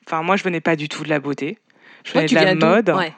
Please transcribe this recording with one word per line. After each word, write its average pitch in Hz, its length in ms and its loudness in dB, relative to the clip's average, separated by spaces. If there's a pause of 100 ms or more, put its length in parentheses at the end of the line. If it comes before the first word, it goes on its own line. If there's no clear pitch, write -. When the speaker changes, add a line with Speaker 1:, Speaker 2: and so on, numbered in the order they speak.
Speaker 1:
enfin, 160 180 -4
moi, 180 120 0
je 202 80 -2
venais 175 180 -4
pas 165 140 0
du 151 140 -4
tout - 140 -10
de 156 60 -6
la 151 100 0
beauté. 143 380 -6 (460)
Je - 80 -16
Speaker 2:
Toi, - 100 0
Speaker 1:
venais 160 80 2
Speaker 2:
tu - 60 2
Speaker 1:
de 165 40 4
la 160 60 6
Speaker 2:
viens 185 100 4
d'où ? 160 100 2
Speaker 1:
mode, 190 240 4
Speaker 2:
Ouais, 165 280 0